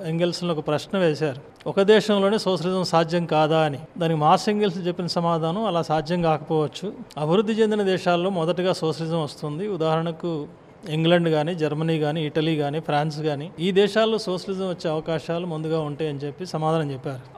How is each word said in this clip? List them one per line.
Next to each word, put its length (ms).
ఎంగెల్స్ను 500
ఒక 120
ప్రశ్న 320
వేశారు, 720
ఒక 120
దేశంలోనే 580
సోషలిజం 460
సాధ్యం 420
కాదా 340
అని. 180
దానికి 220
మార్క్స్ 280
ఎంగెల్స్ 300
చెప్పిన 280
సమాధానం, 580
"అలా 180
సాధ్యం 400
కాకపోవచ్చు. 720
అభివృద్ధి 340
చెందిన 300
దేశాల్లో 480
మొదటగా 420
సోషలిజం 500
వస్తుంది. 460
ఉదాహరణకు 800
ఇంగ్లాండ్ 400
కానీ, 260
జర్మనీ 440
కానీ, 280
ఇటలీ 300
కానీ, 240
ఫ్రాన్స్ 400
కానీ, 300
ఈ 120
దేశాల్లో 460
సోషలిజం 500
వచ్చే 220
అవకాశాలు 560
ముందుగా 340
ఉంటాయని" 380
చెప్పి 280
సమాధానం 440
చెప్పారు. 300